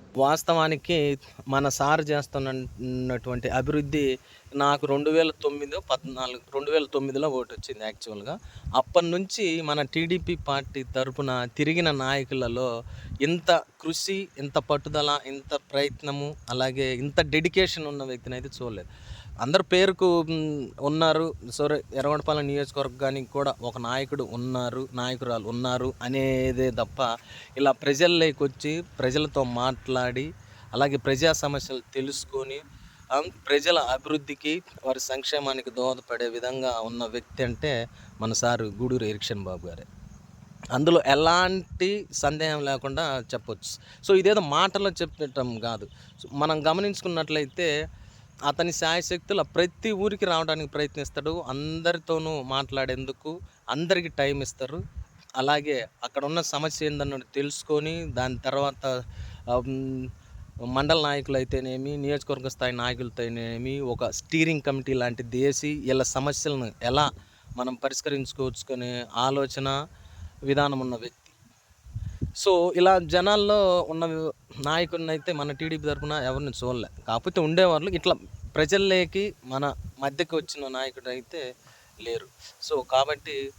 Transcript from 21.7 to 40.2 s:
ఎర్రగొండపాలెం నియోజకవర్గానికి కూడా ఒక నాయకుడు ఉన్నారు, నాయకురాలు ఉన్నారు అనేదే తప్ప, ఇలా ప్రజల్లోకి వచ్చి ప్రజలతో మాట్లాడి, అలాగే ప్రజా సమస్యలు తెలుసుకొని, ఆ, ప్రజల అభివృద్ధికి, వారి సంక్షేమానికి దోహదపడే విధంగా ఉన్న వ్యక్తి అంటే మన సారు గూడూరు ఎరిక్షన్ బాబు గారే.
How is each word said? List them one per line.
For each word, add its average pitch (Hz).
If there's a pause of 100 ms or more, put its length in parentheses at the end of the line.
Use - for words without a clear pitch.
ఎర్రగొండపాలెం 147
నియోజకవర్గానికి 135
కూడా 139
ఒక 120
నాయకుడు 131
ఉన్నారు, 123
నాయకురాలు 123
ఉన్నారు 127
అనేదే 131
తప్ప, 117 (400)
ఇలా 139
ప్రజల్లోకి 151
వచ్చి 151 (160)
ప్రజలతో 139
మాట్లాడి, 127 (400)
అలాగే 139
ప్రజా 139
సమస్యలు 139 (120)
తెలుసుకొని, 135 (520)
ఆ, 135 (260)
ప్రజల 151
అభివృద్ధికి, 147 (220)
వారి 131
సంక్షేమానికి 131
దోహదపడే 123
విధంగా 123
ఉన్న 117
వ్యక్తి 117
అంటే 123 (340)
మన 113
సారు 117
గూడూరు 117
ఎరిక్షన్ 104
బాబు 90
గారే. 82 (880)